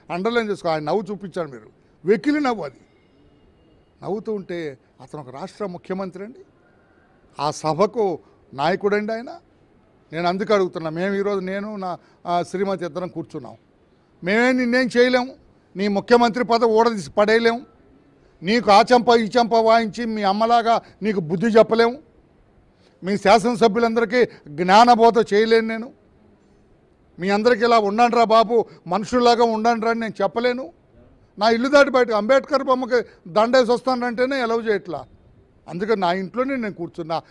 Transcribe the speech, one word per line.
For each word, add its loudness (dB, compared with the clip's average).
అండర్లైన్ -2
చేసుకో, -6
ఆయన -2
నవ్వు -2
చూపించారు -10
మీరు, -20
వెకిలి 0
నవ్వు -4
అది. -14
నవ్వుతూ -8
ఉంటే -10
అతను -16
ఒక -18
రాష్ట్ర -12
ముఖ్యమంత్రి -10
అండి, -18
ఆ -2
సభకు -2
నాయకుడండి -2
ఆయన. -12
నేను -4
అందుకే -2
అడుగుతున్నా, -2
మేము -4
ఈరోజు, -2
నేను -8
నా, -8
ఆ, -2
శ్రీమతి -4
ఇద్దరం -8
కూర్చున్నాం. -14
మేమే 2
నిన్నేం 0
చేయలేము, 2
నీ -2
ముఖ్యమంత్రి 2
పదవి 2
ఊడదీసి 0
పడేయలేము, 0
నీకు 0
ఆ 8
చెంప 4
ఈ 2
చెంప 2
వాయించి 2
మీ -4
అమ్మలాగా 0
నీకు -2
బుద్ధి -4
చెప్పలేము, 4
మీ -2
శాసనసభ్యులందరికీ 2
జ్ఞానబోధ 4
చేయలేను 2
నేను, -10
మీ -4
అందరికీ 2
ఇలా 4
ఉండండిరా 2
బాబు, 2
మనుషుల్లాగా 2
ఉండండిరా 0
అని -4
నేను -6
చెప్పలేను. -4
నా 2
ఇల్లు 2
దాటి 6
బయట 0
అంబేద్కర్ 0
బొమ్మకి -2
దండేసి 2
వస్తానంటేనే -2
అలౌ -2
చేయట్లా, -6
అందుకని -4
నా 0
ఇంట్లోనే -6
నేను -6
కూర్చున్నా. -8